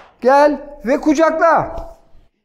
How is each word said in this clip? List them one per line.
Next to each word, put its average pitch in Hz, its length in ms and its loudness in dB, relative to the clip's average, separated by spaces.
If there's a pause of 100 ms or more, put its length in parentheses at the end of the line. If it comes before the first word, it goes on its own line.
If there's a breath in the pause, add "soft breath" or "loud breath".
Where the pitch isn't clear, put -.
(200 loud breath)
Gel 285 400 2 (260)
ve 269 140 -2
kucakla. 311 760 0 (680)